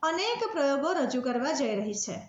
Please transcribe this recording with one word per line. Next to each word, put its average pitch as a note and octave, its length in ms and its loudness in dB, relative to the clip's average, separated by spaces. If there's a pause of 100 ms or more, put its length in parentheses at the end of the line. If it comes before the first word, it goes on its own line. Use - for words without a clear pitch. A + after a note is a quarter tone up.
અનેક F#4+ 500 0
પ્રયોગો C#4 400 2
રજૂ B3+ 280 0
કરવા B3 320 0
જઈ C4 220 0
રહી G#3 200 -2
છે. G3 220 -4 (120)